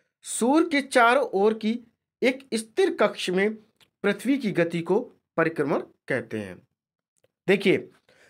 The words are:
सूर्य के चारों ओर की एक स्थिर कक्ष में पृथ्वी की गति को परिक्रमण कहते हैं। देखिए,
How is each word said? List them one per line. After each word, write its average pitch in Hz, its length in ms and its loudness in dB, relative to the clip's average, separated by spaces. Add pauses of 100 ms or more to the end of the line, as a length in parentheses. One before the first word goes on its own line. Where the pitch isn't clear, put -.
(220)
सूर्य 311 500 0
के 285 100 0
चारों 254 420 4
ओर 208 300 0
की 220 280 -4 (420)
एक 262 300 -2
स्थिर 285 420 -2
कक्ष - 340 -2
में 196 240 0 (500)
पृथ्वी 208 340 -2
की 202 140 -4
गति 170 300 -2
को 185 180 0 (380)
परिक्रमण 160 420 0 (280)
कहते 113 320 -4
हैं। 92 280 -14 (800)
देखिए, 190 300 4 (520)